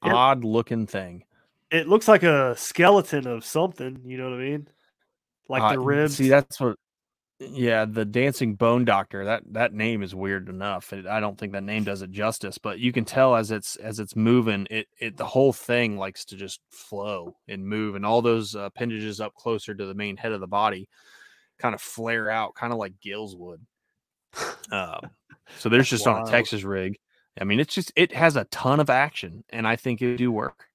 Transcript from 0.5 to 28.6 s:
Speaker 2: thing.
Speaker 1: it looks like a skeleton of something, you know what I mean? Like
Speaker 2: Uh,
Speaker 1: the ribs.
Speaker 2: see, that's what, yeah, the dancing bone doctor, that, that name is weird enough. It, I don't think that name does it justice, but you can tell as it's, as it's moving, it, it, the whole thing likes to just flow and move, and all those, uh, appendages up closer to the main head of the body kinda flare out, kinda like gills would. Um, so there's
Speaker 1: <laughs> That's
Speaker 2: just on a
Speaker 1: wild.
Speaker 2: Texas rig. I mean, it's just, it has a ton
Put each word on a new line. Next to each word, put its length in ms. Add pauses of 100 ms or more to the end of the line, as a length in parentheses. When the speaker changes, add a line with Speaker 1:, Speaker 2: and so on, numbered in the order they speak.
Speaker 2:
thing. 380 (440)
Speaker 1:
it 200
looks 180
like 160
a 320
skeleton 720
of 160
something, 640
you 120
know 120
what 100
I 40
mean? 240 (840)
Like 140
Speaker 2:
Uh, 100
Speaker 1:
the 60
ribs. 360
Speaker 2:
see, 140
that's 320
what, 160 (600)
yeah, 460
the 200
dancing 500
bone 300
doctor, 400
that, 160 (100)
that 220
name 280
is 140
weird 340
enough. 440
It, 140
I 120
don't 180
think 140
that 120
name 200
does 200
it 80
justice, 460
but 220
you 140
can 120
tell 300
as 160
it's, 240
as 240
it's 160
moving, 540
it, 180 (120)
it, 180
the 80
whole 260
thing 460
likes 280
to 120
just 320
flow 680 (140)
and 180
move, 280
and 100
all 160
those, 340
uh, 60
appendages 580
up 140
closer 420
to 100
the 100
main 200
head 160
of 80
the 80
body 400 (720)
kinda 180
flare 520
out, 260
kinda 220
like 240
gills 340
would. 300 (1040)
Um, 400 (480)
so 100
there's 200
Speaker 1:
<laughs> 0
That's 0
Speaker 2:
just 180
on 100
a 20
Speaker 1:
wild. 100
Speaker 2:
Texas 340
rig. 340 (420)
I 60
mean, 140
it's 140
just, 220
it 180
has 220
a 100
ton 340